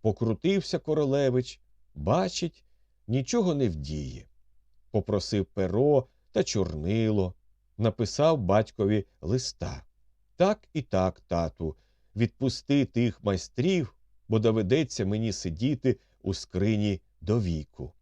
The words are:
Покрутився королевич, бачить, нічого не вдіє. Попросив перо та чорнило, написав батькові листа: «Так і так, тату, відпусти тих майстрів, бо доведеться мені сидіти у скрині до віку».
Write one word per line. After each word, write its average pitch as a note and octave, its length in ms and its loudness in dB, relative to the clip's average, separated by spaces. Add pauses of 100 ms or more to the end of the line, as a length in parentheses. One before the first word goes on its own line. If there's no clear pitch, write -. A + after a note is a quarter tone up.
Покрутився A2+ 760 0
королевич, C#3 800 0 (360)
бачить, D#3+ 680 -2 (420)
нічого D#3+ 480 0
не C3 140 2
вдіє. C#2+ 580 -8 (640)
Попросив G2+ 540 -2
перо B2 640 2 (260)
та G2+ 100 0
чорнило, F#2+ 880 0 (440)
написав A#2+ 600 0
батькові G#2 680 2 (160)
листа: E2 600 -4 (520)
«Так G3 380 0
і D3+ 80 -2
так, F#2+ 400 0
тату, E2+ 540 -4 (400)
відпусти B2+ 680 0
тих A#2+ 380 -2
майстрів, C3 720 -2 (320)
бо A2 120 2
доведеться A2 680 2
мені G#2+ 280 -2
сидіти B2 640 -2 (240)
у F#2+ 120 -4
скрині G#2 680 -2 (200)
до A2 200 0
віку». D#2+ 600 -6